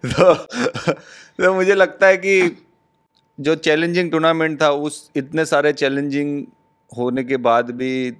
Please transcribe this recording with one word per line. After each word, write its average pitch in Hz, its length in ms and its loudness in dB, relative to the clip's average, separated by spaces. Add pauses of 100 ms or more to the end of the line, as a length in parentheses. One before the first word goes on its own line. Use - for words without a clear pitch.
तो, 170 280 4 (600)
तो - 600 -4
मुझे 190 220 2
लगता 190 320 2
है 190 100 6
कि 185 480 0 (760)
जो 151 160 0
चैलेंजिंग 165 560 0
टूर्नामेंट 160 500 0
था, 151 100 4
उस 147 440 -6
इतने 147 300 -2
सारे 147 280 2
चैलेंजिंग 143 720 -4 (520)
होने 123 260 -2
के 131 140 -2
बाद 120 340 2
भी 127 480 -6